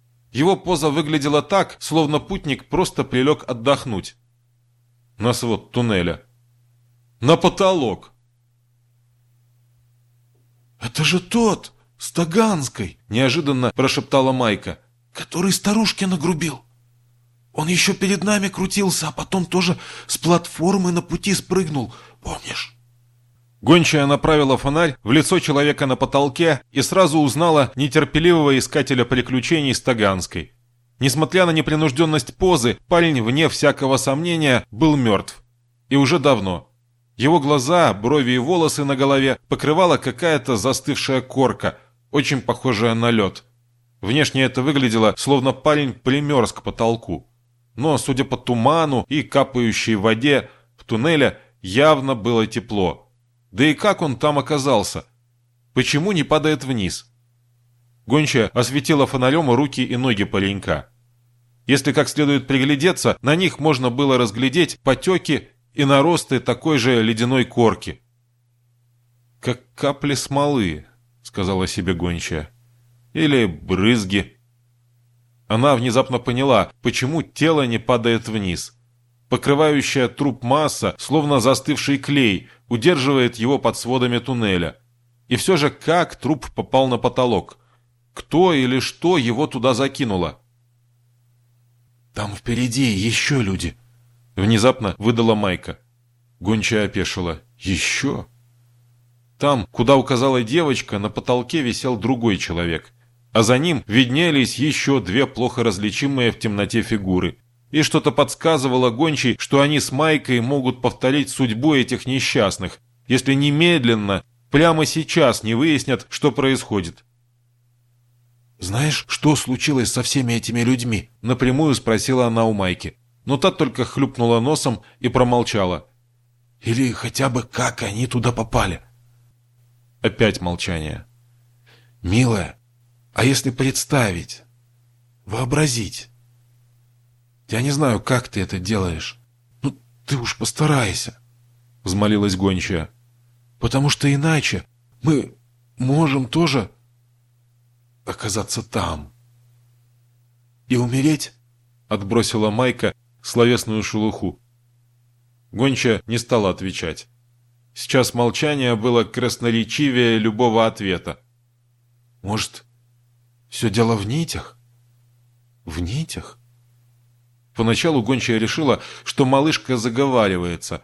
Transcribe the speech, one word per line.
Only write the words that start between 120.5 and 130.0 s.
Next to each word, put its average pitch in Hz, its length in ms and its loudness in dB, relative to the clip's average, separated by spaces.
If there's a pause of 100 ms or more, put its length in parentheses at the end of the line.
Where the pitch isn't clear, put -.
людьми?» 117 480 0 (120)
напрямую 131 540 2
спросила 123 500 0
она 113 200 2
у 113 80 2
Майки, 92 440 -4 (320)
но 139 80 0
та 190 140 2
только 135 340 -2
хлюпнула 117 540 0
носом 131 420 -2 (180)
и 123 80 -4
промолчала. 117 800 0 (760)
«Или 120 300 0
хотя 127 380 -4
бы 123 140 -4
как 123 400 -6
они 110 240 -4
туда 123 240 0
попали?» 110 500 -4 (1200)